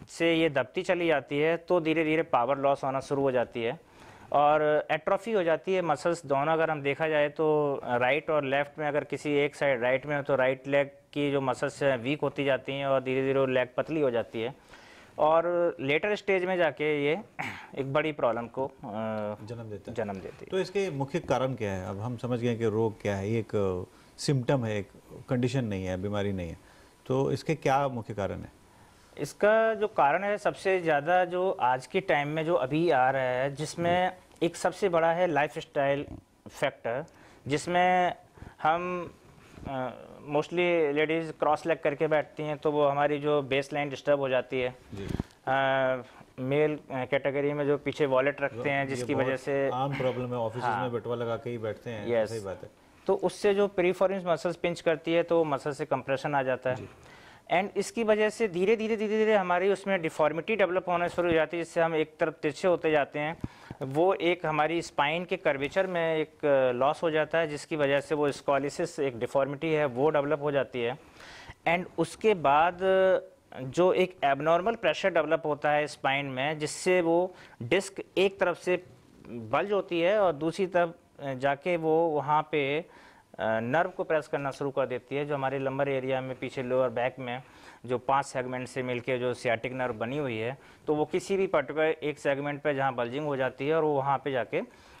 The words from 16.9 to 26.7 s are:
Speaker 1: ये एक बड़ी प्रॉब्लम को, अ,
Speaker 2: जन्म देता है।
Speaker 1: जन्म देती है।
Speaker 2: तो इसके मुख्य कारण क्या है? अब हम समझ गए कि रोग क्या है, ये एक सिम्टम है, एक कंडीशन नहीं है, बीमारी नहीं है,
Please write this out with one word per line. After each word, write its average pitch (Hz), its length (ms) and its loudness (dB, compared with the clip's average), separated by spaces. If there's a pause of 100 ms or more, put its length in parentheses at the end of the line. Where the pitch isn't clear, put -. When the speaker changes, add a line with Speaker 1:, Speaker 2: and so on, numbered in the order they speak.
Speaker 1:
ये 160 140 0 (580)
एक 135 160 -4
बड़ी 151 180 2
प्रॉब्लम 117 360 0
को, 131 200 -6
अ, - 40 -10 (760)
Speaker 2:
जन्म 113 180 -10
देता 107 280 -12
है। 113 40 -12
Speaker 1:
जन्म 104 180 -4
देती - 280 -12
है। - 100 -16
Speaker 2:
तो 190 80 -2
इसके 185 300 -2
मुख्य 139 300 -4
कारण 131 340 0
क्या 107 200 -4
है? 95 160 -6
अब 98 100 -6
हम 117 180 -6
समझ 120 220 -4
गए 117 160 0
कि 113 100 -2
रोग 107 360 0
क्या 101 140 -2
है, 98 140 -2
ये 117 100 0
एक 98 460 -2 (320)
सिम्टम 135 480 0
है, 107 120 -2
एक 98 120 -6 (400)
कंडीशन 123 360 0
नहीं 95 200 -4
है, 92 120 -4
बीमारी 101 360 -2
नहीं 87 160 -6
है, 80 80 -12 (480)